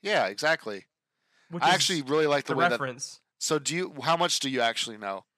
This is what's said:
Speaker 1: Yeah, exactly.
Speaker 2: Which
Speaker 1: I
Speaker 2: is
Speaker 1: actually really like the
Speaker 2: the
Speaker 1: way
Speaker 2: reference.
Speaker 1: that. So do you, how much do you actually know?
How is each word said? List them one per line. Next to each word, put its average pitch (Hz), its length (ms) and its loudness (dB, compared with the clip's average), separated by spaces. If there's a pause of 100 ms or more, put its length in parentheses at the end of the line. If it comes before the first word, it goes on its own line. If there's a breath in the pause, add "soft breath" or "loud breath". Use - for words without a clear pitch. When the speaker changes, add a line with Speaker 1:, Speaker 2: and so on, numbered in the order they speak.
Speaker 1:
Yeah, 190 260 2
exactly. 107 580 -2 (640)
Speaker 2:
Which 170 140 -4
Speaker 1:
I 156 60 6
Speaker 2:
is 185 60 6
Speaker 1:
actually 180 280 0
really 151 240 2
like 143 180 2
the 170 80 -2
Speaker 2:
the 143 40 0
Speaker 1:
way 135 120 4
Speaker 2:
reference. 127 440 -4
Speaker 1:
that. - 60 -20 (240)
So 156 160 0
do 143 160 -4
you, 180 180 -4 (100)
how 165 140 4
much 170 220 2
do 139 100 -4
you 131 120 0
actually 117 360 -2
know? 98 280 -8 (120)